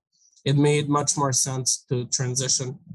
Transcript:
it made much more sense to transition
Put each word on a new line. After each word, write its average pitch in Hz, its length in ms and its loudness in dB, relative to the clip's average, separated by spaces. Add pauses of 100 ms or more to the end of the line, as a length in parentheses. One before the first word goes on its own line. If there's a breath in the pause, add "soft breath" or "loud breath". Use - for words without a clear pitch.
(440 soft breath)
it 139 120 2
made 147 320 4
much 143 280 0
more 139 160 0
sense 131 580 -2
to 123 160 -2
transition 127 720 -2 (180)